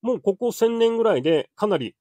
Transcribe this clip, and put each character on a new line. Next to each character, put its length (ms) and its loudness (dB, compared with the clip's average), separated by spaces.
も 120 -2
う 80 -4
こ 160 -2
こ 160 -4
千 260 0
年 160 2
ぐ 80 0
ら 140 2
い 40 -2
で 360 0
か 100 -2
な 80 0
り 260 -6